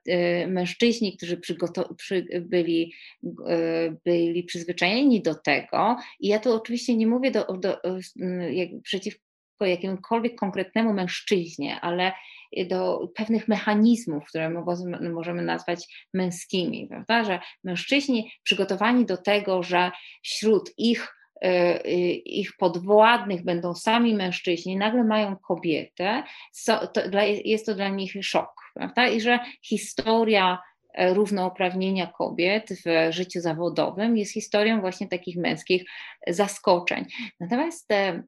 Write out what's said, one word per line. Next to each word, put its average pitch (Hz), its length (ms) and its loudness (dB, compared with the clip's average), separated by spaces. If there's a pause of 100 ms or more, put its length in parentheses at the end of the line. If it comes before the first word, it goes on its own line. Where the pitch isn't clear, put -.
y, 175 380 0
mężczyźni, 185 680 0
którzy 175 200 -6
przygoto-, 170 580 -6
przy-, 180 460 -4
byli, 170 520 0 (320)
y, 175 40 -6 (760)
byli 170 400 0
przyzwyczajeni 180 760 2
do 156 120 0
tego, 160 640 0 (240)
i 196 80 -2
ja 208 100 4
tu 226 160 2
oczywiście 233 420 -2
nie 220 100 4
mówię 247 240 2
do, 214 140 0
do, 190 400 -4 (120)
y, 180 580 -6
jak, 180 140 -2 (140)
przeciwko 202 400 -6 (380)
jakiemukolwiek 196 720 0
konkretnemu 208 580 0
mężczyźnie, 180 880 -2
ale 180 320 0 (560)
do 185 460 -2
pewnych 220 340 0
mechanizmów, 208 800 2
które 160 220 -4
mogą, 175 260 -4 (360)
możemy 170 300 -4
nazwać 170 720 -6
męskimi, 180 720 -2
prawda? 226 360 0
Że 180 160 -2 (240)
mężczyźni 226 680 0 (100)
przygotowani 196 640 2
do 185 100 0
tego, 196 460 2
że 180 280 2 (320)
wśród - 560 2
ich, - 360 0 (300)
e, - 20 2 (380)
e, 175 280 2
ich - 440 -6
podwładnych 202 880 4
będą 175 300 -2
sami 233 400 2
mężczyźni, 185 600 -2
nagle 220 280 2
mają 214 320 2
kobietę, 180 840 -2 (300)
so-, 214 340 -2
to 196 220 -2
dla, 202 160 2
jest 214 420 0
to 220 80 -2
dla 196 140 -2
nich 196 340 -4
szok, - 320 -2 (200)
prawda? 240 340 2
I 220 120 0
że 240 180 4 (240)
historia, 214 960 2 (360)
e, 185 200 4
równouprawnienia 190 920 0
kobiet 180 640 -2
w 165 420 0
życiu 180 280 -4
zawodowym 170 760 0
jest 208 160 -2
historią 214 480 0
właśnie 185 280 -4
takich 180 280 -6
męskich 170 480 0 (440)
zaskoczeń. 185 760 0 (360)
Natomiast, 254 520 -4
e, 196 360 0